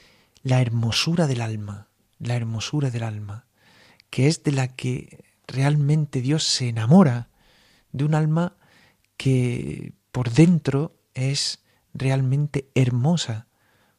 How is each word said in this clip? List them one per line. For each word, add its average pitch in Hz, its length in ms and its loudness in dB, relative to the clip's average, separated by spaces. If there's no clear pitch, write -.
la 127 180 2
hermosura 120 680 0
del 123 160 -2
alma, 104 460 -8
la 120 180 -4
hermosura 117 540 -4
del 117 120 -6
alma, 107 440 -10
que 131 180 2
es 160 160 0
de 151 80 0
la 131 160 -2
que - 560 -8
realmente 143 720 0
Dios 143 220 0
se - 260 -2
enamora, 120 640 4
de 139 120 -2
un 151 120 0
alma 156 400 0
que 123 800 -2
por 120 200 -4
dentro 151 680 4
es 135 480 -4
realmente 135 800 -2
hermosa 123 720 0